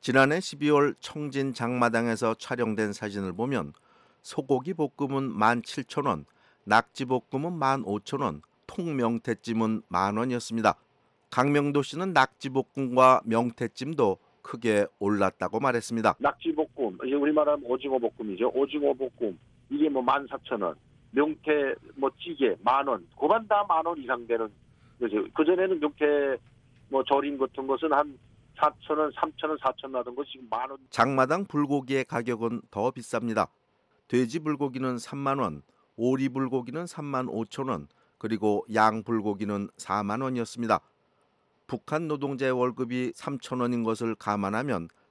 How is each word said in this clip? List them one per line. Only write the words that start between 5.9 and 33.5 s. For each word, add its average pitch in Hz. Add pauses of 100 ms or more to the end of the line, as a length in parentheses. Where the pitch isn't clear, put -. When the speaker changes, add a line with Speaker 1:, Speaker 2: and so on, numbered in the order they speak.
Speaker 1:
원, 78 (400)
낙지 110
볶음은 151
만 165
오천 104
원, 82 (260)
통명태찜은 117
만 98
원이었습니다. 113 (560)
강명도 143
씨는 185
낙지 -
볶음과 127
명태찜도 117 (240)
크게 110 (100)
올랐다고 101
말했습니다. 113
Speaker 2:
낙지 -
볶음, 277
이제 131
우리말하면 147
오징어 131
볶음이죠. 110
오징어 139
볶음 123 (320)
이게 147
뭐 135
만 135
사천 127
원, 82 (360)
명태 147 (200)
뭐 135
찌개 135
만 135
원, 123 (100)
고반 208
다 208
만 160
원 165
이상 123
되는 113 (500)
거죠. 107 (100)
그전에는 180
명태 147 (500)
뭐 135
절임 139
같은 135
것은 139
한 143 (400)
사천 151
원, 151
삼천 156
원, 147
사천 135
하던 123
것이 139
지금 127
만 120
원. 135 (100)
Speaker 1:
장마당 135
불고기의 139
가격은 117 (100)
더 107
비쌉니다. 113 (580)